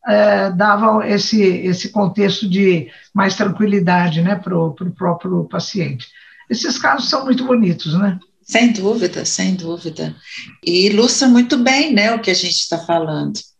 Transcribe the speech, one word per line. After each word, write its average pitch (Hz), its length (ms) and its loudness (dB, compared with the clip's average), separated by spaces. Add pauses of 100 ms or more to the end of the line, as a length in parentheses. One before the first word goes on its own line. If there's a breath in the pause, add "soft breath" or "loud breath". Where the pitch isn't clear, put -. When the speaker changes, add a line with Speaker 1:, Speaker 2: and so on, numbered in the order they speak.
Speaker 1:
eh, 202 440 2
dava 208 540 2
esse, 208 360 0
esse 180 480 0
contexto 196 580 0
de 180 400 2 (240 loud breath)
mais 196 220 0
tranquilidade, 180 880 0
né, 202 140 2
pro, 170 360 -2
pro 180 200 -8
próprio 175 520 -2
paciente. 147 640 -6 (420 soft breath)
Esses 330 300 -4
casos - 320 -2
são 269 160 -4
muito 254 180 0
bonitos, 208 480 0
né? 185 260 0 (240)
Speaker 2:
Sem 240 300 2
dúvida, 196 540 -2
sem 185 280 -2
dúvida. 165 600 -8 (480 loud breath)
E 180 220 2
ilustra 240 420 2
muito 247 300 4
bem, 269 340 2
né, 214 220 2
o 226 60 -4
que 196 100 -2
a 180 40 2
gente 180 340 -4
tá 170 100 -4
falando. 156 600 -4 (200)